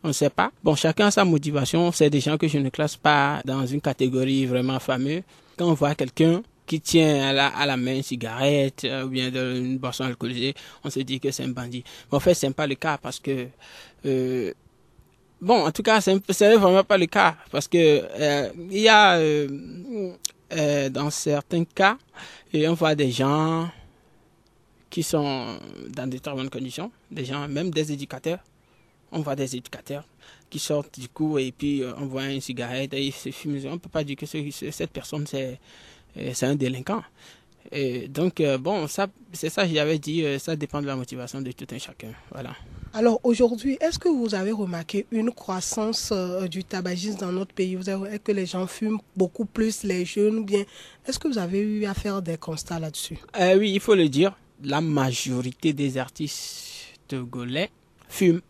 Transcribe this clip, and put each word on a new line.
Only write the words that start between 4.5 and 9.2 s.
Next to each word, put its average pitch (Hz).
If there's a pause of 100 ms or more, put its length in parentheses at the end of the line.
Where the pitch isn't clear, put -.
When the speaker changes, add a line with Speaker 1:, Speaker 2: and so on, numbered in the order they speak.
Speaker 1:
fameuse. 135 (340)
Quand 175
on 165
voit 147
quelqu'un 160 (240)
qui 160
tient 151
à 139
la, 139
à 143
la 131
main 127
une 135
cigarette, 131
euh, 131
ou 131
bien 127